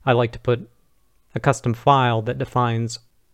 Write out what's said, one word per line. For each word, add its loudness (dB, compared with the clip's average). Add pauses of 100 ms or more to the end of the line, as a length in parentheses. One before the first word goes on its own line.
I 4
like 2
to -14
put -2 (640)
a -4
custom 0
file 2
that -6
defines -4 (360)